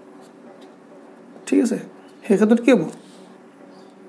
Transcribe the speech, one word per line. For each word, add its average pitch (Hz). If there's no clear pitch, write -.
ঠিক -
আছে, 208
সেই 220
ক্ষেত্ৰত 220
কি 277
হ'ব? 185